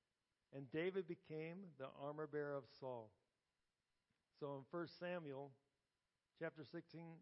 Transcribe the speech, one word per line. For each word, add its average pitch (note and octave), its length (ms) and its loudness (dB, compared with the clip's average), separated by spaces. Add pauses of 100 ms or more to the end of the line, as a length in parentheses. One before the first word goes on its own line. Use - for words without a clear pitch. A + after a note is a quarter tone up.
(560)
And C#3 160 -4
David F#3 340 6
became D#3+ 520 -2 (200)
the C3+ 100 -2 (140)
armor D3+ 240 2
bearer C#3+ 300 4
of C3+ 80 0 (160)
Saul. A#2+ 320 -2 (1300)
So C#3+ 160 0
in C3+ 160 -4
First E3+ 260 0
Samuel C#3+ 540 0 (880)
chapter D#3 240 0
sixteen, E3 580 -6